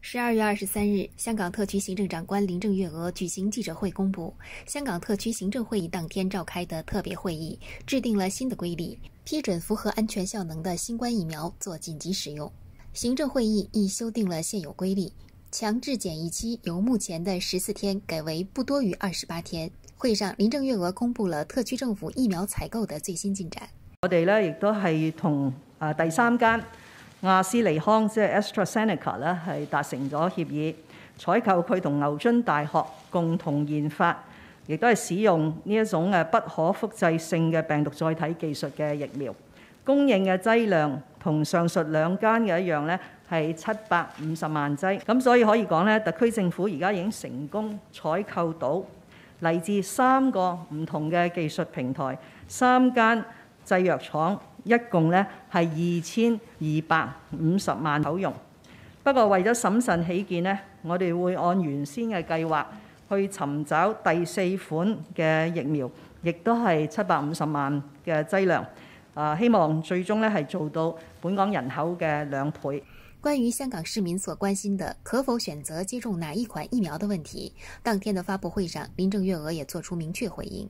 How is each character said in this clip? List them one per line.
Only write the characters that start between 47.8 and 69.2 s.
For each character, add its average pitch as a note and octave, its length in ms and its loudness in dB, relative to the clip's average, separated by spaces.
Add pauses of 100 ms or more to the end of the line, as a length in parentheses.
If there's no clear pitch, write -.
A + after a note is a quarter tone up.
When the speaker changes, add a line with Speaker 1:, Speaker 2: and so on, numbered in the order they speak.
Speaker 2:
採 E3+ 300 -2
購 E3+ 300 -2
到 D#3+ 280 -2 (600)
嚟 E3+ 180 2
自 G3+ 200 0
三 C4 520 4
個 F3+ 260 0 (160)
唔 D#3 100 -4
同 D#3 240 -2
嘅 F3 240 2
技 E3+ 160 -2
術 D#3+ 180 -2
平 C3 280 -4
台、 C3+ 240 -4 (300)
三 B3+ 440 4
間 A3+ 320 4 (400)
製 F#3 160 2
藥 F3 180 4
廠， D#3+ 420 -2 (220)
一 A3+ 140 4 (120)
共 E3 220 4
呢 F#3+ 160 4 (240)
係 E3+ 160 4
二 E3+ 340 0
千 A#3 320 2 (280)
二 D#3 60 -2 (200)
百 D#3+ 220 2 (280)
五 E3+ 220 2
十 G3 140 -2
萬 D3 280 0
口 D3+ 160 0
用。 F#3 160 -2 (720)
不 C#4 100 4
過 B3+ 140 6
為 F#3+ 160 6
咗 G#3+ 100 4
審 A3+ 320 2
慎 E3+ 220 2
起 F3+ 160 0
見 F3 220 -2
呢， F#3+ 120 2 (260)
我 E3+ 140 -2
哋 F3 240 0
會 F3+ 140 2
按 F3 260 2
原 C#3+ 240 -2
先 A#3 200 -6
嘅 G#3+ 180 -2
計 E3 240 -2
劃 D#3 180 0 (440)
去 G3 180 2
尋 D3+ 380 -4
找 E3 300 2
第 F3 300 2
四 E3+ 160 -4 (280)
款 F3+ 280 0 (200)
嘅 D#3+ 360 2
疫 E3 120 -2
苗， C#3 260 0 (320)
亦 E3+ 80 0
都 E3+ 240 0
係 F3 320 4
七 D3+ 160 -2
百 F3+ 180 2
五 D3 140 -2
十 E3+ 100 -2
萬 C#3+ 380 0 (240)
嘅 D#3 160 2
劑 F#3+ 240 2
量。 D#3+ 180 2 (500)
啊， D3+ 220 0